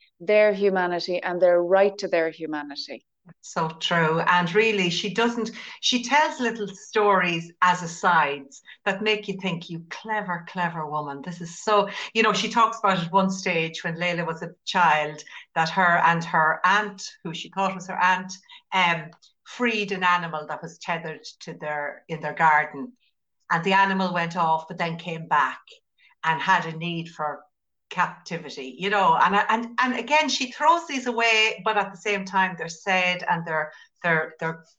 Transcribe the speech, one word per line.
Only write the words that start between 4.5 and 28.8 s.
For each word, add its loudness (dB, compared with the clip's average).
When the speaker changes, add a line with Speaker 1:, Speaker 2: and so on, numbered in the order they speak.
Speaker 2:
really, 2
she -4
doesn't, 0
she 0
tells 2
little -2
stories 0
as 4
asides 0
that -2
make 0
you -6
think, -4
"You -10
clever, -6
clever -4
woman. -6
This -12
is -14
so," 2
you 2
know, 4
she -2
talks 2
about 2
at -4
one 4
stage -4
when -6
Layla -2
was -6
a -10
child 2
that 0
her 4
and 2
her 2
aunt, 2
who -8
she -12
thought -2
was -12
her -6
aunt, 0
um, 0
freed -2
an -4
animal 0
that -8
was -14
tethered -8
to -14
their, -8
in -10
their -6
garden. 2
And 0
the 2
animal 2
went -2
off, 0
but -14
then -4
came -10
back 0
and 0
had 2
a -8
need -6
for -6
captivity, -6
you -4